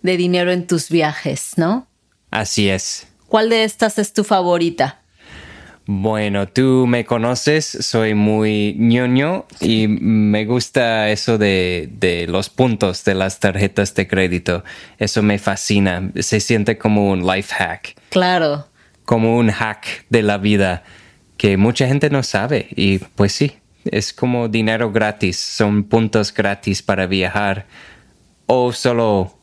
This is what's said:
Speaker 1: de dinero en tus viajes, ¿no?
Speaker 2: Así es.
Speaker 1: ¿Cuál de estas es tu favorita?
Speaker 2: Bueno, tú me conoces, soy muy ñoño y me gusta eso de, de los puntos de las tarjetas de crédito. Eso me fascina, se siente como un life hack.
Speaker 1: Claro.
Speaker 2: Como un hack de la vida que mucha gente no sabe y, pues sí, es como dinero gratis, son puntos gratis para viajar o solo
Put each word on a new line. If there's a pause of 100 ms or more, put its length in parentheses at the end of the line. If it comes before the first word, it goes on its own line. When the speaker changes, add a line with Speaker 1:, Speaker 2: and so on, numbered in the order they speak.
Speaker 1:
de
dinero
en
tus
viajes,
¿no? (440)
Speaker 2:
Así
es. (200)
Speaker 1:
¿Cuál
de
estas
es
tu
favorita? (880)
Speaker 2:
Bueno,
tú
me
conoces, (160)
soy
muy
ñoño (160)
y
me
gusta
eso
de, (100)
de
los
puntos
de
las
tarjetas
de
crédito. (340)
Eso
me
fascina, (100)
se
siente
como
un
life
hack. (160)
Speaker 1:
Claro. (380)
Speaker 2:
Como
un
hack
de
la
vida (540)
que
mucha
gente
no
sabe
y,
pues
sí, (300)
es
como
dinero
gratis,
son
puntos
gratis
para
viajar (800)
o
solo